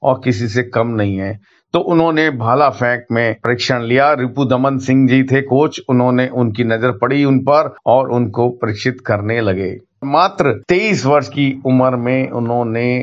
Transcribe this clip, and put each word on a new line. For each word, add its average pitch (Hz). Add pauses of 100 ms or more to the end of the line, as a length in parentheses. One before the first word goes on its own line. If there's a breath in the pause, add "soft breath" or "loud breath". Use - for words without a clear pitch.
और 131
किसी 120
से 117
कम 120
नहीं 101
है। 98 (180)
तो 165
उन्होंने 165
भाला 127
फेंक 120
में 117
परीक्षण 120
लिया। 131
रिपु 127
दमन 131
सिंह 131
जी 131
थे 131
कोच, 135
उन्होंने, 123
उनकी 120
नजर 113
पड़ी 135
उन 135
पर 143 (100)
और 131
उनको 120
परीक्षित 120
करने 110
लगे। 95 (260)
मात्र 143
तेईस 185
वर्ष 139
की 135
उम्र 127
में 127
उन्होंने 120